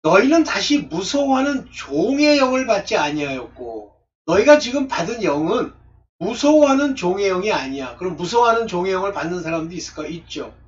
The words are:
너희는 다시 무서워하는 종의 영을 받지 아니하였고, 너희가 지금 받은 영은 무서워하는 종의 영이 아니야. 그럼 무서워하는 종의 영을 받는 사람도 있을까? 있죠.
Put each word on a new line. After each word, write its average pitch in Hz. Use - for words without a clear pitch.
너희는 262
다시 285
무서워하는 269
종의 277
영을 262
받지 214
아니하였고, 123
너희가 247
지금 269
받은 208
영은 156
무서워하는 277
종의 196
영이 190
아니야. 135
그럼 170
무서워하는 226
종의 180
영을 190
받는 170
사람도 165
있을까? 151
있죠. 156